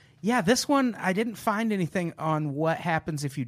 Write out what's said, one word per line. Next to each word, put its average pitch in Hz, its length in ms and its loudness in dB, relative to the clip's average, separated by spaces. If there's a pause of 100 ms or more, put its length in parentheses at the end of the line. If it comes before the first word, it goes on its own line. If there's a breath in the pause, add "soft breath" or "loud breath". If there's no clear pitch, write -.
(220 soft breath)
Yeah, 226 200 2
this 226 260 2
one, 262 320 2
I 185 140 0
didn't 220 220 -2
find 220 360 0
anything 175 460 0
on 151 380 -2
what 160 220 0
happens 160 460 -2
if 139 140 -6
you 131 100 -2